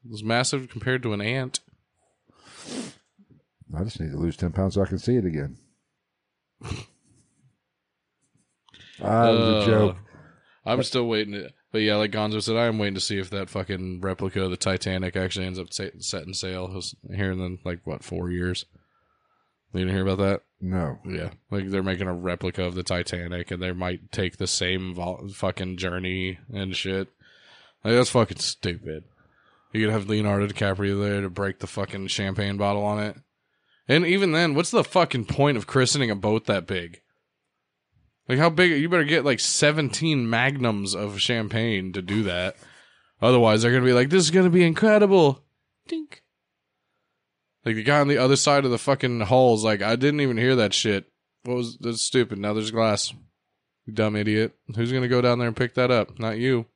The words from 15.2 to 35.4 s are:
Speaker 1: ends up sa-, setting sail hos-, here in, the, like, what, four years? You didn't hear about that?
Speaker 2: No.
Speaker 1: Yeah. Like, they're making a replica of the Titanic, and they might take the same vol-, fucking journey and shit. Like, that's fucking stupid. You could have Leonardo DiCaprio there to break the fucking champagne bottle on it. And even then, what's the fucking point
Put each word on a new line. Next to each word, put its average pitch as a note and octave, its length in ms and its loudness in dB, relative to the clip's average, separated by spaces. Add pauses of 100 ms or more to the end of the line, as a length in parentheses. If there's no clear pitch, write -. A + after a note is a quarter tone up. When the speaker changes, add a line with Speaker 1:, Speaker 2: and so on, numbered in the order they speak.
Speaker 1:
ends F#2 120 -10
up F2 140 -14
sa-, G2 140 -8 (120)
setting F2+ 360 -10
sail F#2 320 -8
hos-, F#2+ 280 -12 (180)
here F#2+ 180 -2
in, F#2 80 -4
the, F#2 260 -6
like, F2 200 -6
what, - 180 -8
four F2 260 -8
years? F2+ 360 -4 (1080)
You F#2 80 -4
didn't F#2 140 -2
hear F#2+ 120 0
about F#2+ 120 0
that? G2 220 0 (200)
Speaker 2:
No. F2+ 440 -4
Speaker 1:
Yeah. E2+ 260 -8 (200)
Like, G2 180 -4
they're F#2+ 140 -2
making F#2+ 240 -2
a F2+ 60 -4
replica F2+ 500 -4
of F2+ 120 -4
the F2+ 80 -6
Titanic, F2 680 -6
and F2+ 100 -6
they F#2 120 -4
might F2+ 400 -6
take F#2 240 -4
the F#2+ 100 -4
same F#2 460 -2
vol-, F2+ 400 -8
fucking F#2 440 -6
journey F#2 600 -6 (160)
and F#2+ 200 -6
shit. F#2+ 360 -6 (760)
Like, A2+ 120 2
that's B2 160 4
fucking A#2 260 2
stupid. D#2+ 680 -6 (680)
You A2 120 0
could G#2+ 80 2
have G2+ 140 -2
Leonardo G#2 400 2
DiCaprio G2 560 -2
there G2+ 180 0
to G2 80 -4
break G2 300 -4
the F#2+ 80 -10
fucking G2 400 -8
champagne G2 480 -2
bottle G2+ 300 0
on G#2 140 -2
it. G#2 180 -6 (720)
And D#3+ 160 4
even F#3+ 260 2
then, D#3+ 240 2
what's E3+ 160 0
the G#3 140 4
fucking C#3 400 2
point C#3 320 2